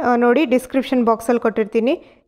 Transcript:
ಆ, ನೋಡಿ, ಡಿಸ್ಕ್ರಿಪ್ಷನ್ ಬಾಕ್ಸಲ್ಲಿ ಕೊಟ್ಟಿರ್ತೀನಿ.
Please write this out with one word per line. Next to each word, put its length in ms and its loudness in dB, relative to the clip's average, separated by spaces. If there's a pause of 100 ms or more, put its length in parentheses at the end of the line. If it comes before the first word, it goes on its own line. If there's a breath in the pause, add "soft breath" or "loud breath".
ಆ, 100 2
ನೋಡಿ, 300 2
ಡಿಸ್ಕ್ರಿಪ್ಷನ್ 600 0
ಬಾಕ್ಸಲ್ಲಿ 420 0
ಕೊಟ್ಟಿರ್ತೀನಿ. 460 -2 (340 loud breath)